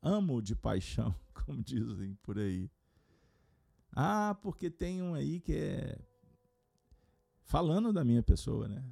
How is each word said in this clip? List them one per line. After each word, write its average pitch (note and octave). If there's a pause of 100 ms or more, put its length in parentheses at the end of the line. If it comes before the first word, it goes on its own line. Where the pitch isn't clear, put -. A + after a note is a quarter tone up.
Amo F3
de G#2
paixão, A2
<laughs> -
como C3
dizem G#2
por G2+
aí. F#2 (1200)
"Ah, G#3
porque F3+
tem F3+
um F3+
aí D3+
que D3+
é", - (1400)
falando F3+
da F3
minha A#2+
pessoa, A2
né? G#2